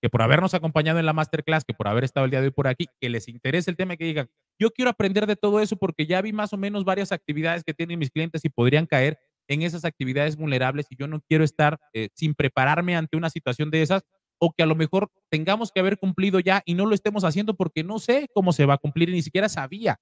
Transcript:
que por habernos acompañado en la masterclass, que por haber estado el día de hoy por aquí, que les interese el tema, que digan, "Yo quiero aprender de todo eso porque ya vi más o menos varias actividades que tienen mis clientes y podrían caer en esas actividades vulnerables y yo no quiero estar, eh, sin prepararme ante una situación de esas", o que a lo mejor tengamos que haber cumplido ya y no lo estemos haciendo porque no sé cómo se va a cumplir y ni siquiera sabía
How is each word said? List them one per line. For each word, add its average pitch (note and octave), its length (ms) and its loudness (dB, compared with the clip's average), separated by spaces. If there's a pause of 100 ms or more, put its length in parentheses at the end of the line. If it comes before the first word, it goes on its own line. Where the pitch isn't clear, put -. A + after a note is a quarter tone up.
que A#2+ 80 0
por A2+ 140 2
habernos D#3 320 4
acompañado D#3+ 460 0
en D#3+ 60 0
la D#3 60 0
masterclass, D#3 520 -2
que A2+ 100 -6
por G2+ 140 -2
haber A#2 160 2
estado C3+ 220 -2
el C3 40 -2
día C3+ 100 0
de C3+ 60 2
hoy C#3 60 0
por C3+ 160 0
aquí, B2 180 -4 (140)
que B2 100 -6
les A#2 160 -6
interese C3+ 460 -4
el D#3+ 40 -8
tema, F3+ 200 -4
que D#3+ 80 -8
digan, D3+ 260 -4 (260)
"Yo A3+ 140 2
quiero B3+ 220 0
aprender G3+ 340 0
de G#3 80 0
todo G#3 240 2
eso G#3 180 0
porque E3 300 -2
ya F3+ 160 0
vi G#3+ 100 -6
más G#3 200 -4
o G#3 40 -6
menos G3+ 280 -4
varias F#3+ 260 0
actividades D#3+ 540 -4
que D#3 100 -6
tienen E3+ 240 -6
mis C#3+ 140 -2
clientes D#3+ 320 -4
y D#3+ 40 0
podrían C#3 380 4
caer C#3+ 320 2 (300)
en D3 140 -2
esas E3+ 220 -4
actividades D3 520 -2
vulnerables C#3+ 540 -2
y B2+ 60 -18
yo C#3+ 120 -8
no D#3 180 -6
quiero D#3 160 4
estar, D3 380 2 (140)
eh, A2 200 -4
sin D3+ 200 -2
prepararme D3+ 600 2
ante D#3+ 200 -4
una E3 120 -2
situación D3+ 420 -4
de D#3+ 120 2
esas", F3+ 220 0 (340)
o E3+ 140 2
que - 100 0
a D#3+ 40 6
lo D#3 100 2
mejor F#3+ 340 0 (200)
tengamos F#3+ 420 -2
que F#3+ 80 0
haber G3 180 2
cumplido F#3+ 400 2
ya F#3+ 260 2
y E3+ 100 -2
no G3 120 2
lo A3 80 2
estemos G3+ 300 -2
haciendo G3 300 0
porque E3 280 -2
no G#3 160 -6
sé C4+ 360 0
cómo F#3 180 4
se D3 140 4
va C#3+ 80 6
a C#3 40 0
cumplir E3 300 0
y F#3 40 -4
ni F3 100 0
siquiera G3 260 0
sabía D#3+ 540 -6